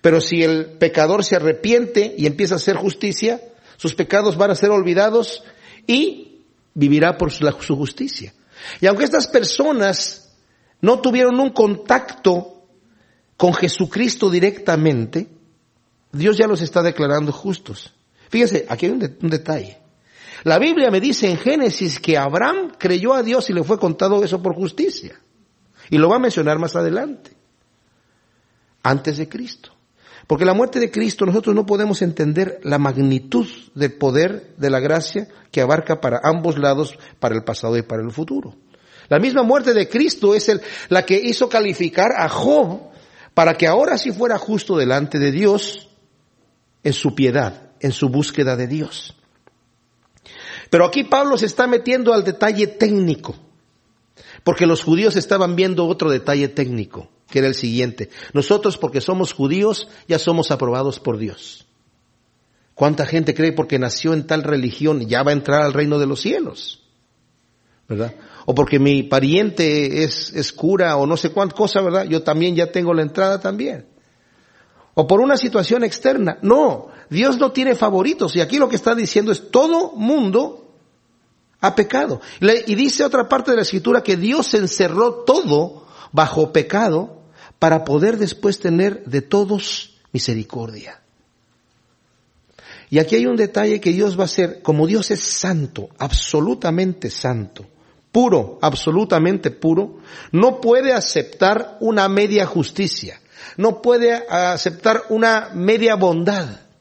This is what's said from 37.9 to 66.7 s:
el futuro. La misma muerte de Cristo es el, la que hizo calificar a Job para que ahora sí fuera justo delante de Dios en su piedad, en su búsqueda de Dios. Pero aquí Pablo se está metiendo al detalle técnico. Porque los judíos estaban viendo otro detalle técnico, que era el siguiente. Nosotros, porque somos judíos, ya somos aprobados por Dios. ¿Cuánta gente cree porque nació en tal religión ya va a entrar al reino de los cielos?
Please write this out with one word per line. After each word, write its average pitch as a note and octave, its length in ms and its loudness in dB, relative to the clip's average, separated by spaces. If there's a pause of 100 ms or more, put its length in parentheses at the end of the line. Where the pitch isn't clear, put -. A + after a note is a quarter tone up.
el A#2 80 -8
futuro. E3 440 -8 (540)
La D3 100 2
misma B3+ 240 2
muerte B3 300 2
de G#3 160 2
Cristo A#3 460 2
es G#3+ 140 0
el, G#3 120 0 (280)
la F#3 160 2
que F#3+ 140 2
hizo A#3+ 300 0
calificar G3+ 680 0
a E3+ 120 0
Job A#3+ 640 0 (400)
para E3 220 4
que E3 120 2
ahora A#3+ 300 2
sí B3+ 140 -4
fuera A3 260 -2
justo G3 400 -2
delante C#3+ 420 0
de C#3 120 2
Dios G3+ 580 0 (960)
en C#3+ 100 0
su - 220 -2
piedad, B2+ 640 -2
en C#3 120 -2
su C3+ 180 -2
búsqueda C3 460 0
de B2 120 -4
Dios. D3+ 480 -8 (1500)
Pero F3 160 6
aquí - 180 -2
Pablo C#4 340 2
se G#3 80 0
está B3 220 0
metiendo A#3+ 460 2
al G3+ 100 2
detalle G#3 440 0
técnico. G3+ 680 0 (1080)
Porque F3 220 2
los E3 180 2
judíos F#3 320 2
estaban F3+ 400 0
viendo F3+ 300 0
otro E3+ 240 0
detalle C#3+ 380 0
técnico, A#2+ 640 -6 (200)
que C3+ 100 0
era C3+ 80 2
el C3 80 -2
siguiente. A#2+ 540 -4 (240)
Nosotros, G3+ 440 0
porque C3+ 240 -4
somos F#3 320 -2
judíos, F#3 540 -2 (200)
ya E3 120 0
somos E3 320 0
aprobados C3 480 -2
por A#2 180 -4
Dios. - 480 -12 (1080)
¿Cuánta D3 300 0
gente D#3 280 0
cree D#3+ 200 0
porque D#3 260 -2
nació B2+ 340 -2
en D#3 140 -2
tal D#3 160 -2
religión C#3 640 -2
ya A#2 160 0
va C#3+ 80 2
a D3 40 2
entrar C#3+ 260 0
al C#3+ 120 0
reino D3 260 0
de C#3 80 0
los C#3 140 -4
cielos? - 640 -6 (1040)